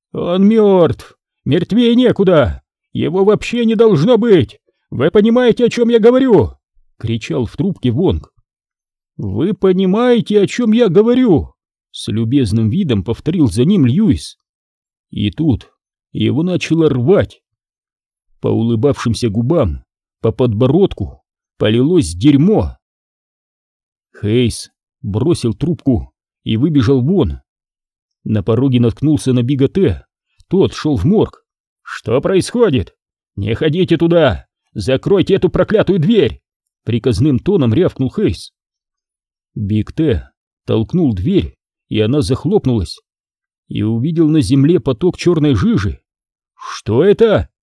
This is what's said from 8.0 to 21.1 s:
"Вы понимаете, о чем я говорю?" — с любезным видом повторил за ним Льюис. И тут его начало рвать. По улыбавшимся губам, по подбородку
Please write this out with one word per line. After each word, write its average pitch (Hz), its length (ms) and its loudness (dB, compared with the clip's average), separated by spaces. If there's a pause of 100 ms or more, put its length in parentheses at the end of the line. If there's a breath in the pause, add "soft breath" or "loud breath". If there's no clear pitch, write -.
"Вы 135 380 -4
понимаете, 202 840 0
о 196 60 2
чем 240 260 -2
я 233 160 2
говорю?" — 208 680 2 (340)
с - 220 -14
любезным 113 580 0
видом 123 340 -2
повторил 151 440 -2
за 107 180 0
ним 170 220 2
Льюис. 151 500 -2 (720)
И 104 220 -4
тут 151 400 -4 (400)
его 110 320 -2
начало 165 460 0
рвать. 131 520 0 (960)
По 117 100 -6
улыбавшимся 117 800 -2
губам, 117 540 -4 (380)
по 113 100 -2
подбородку 123 920 -2 (340)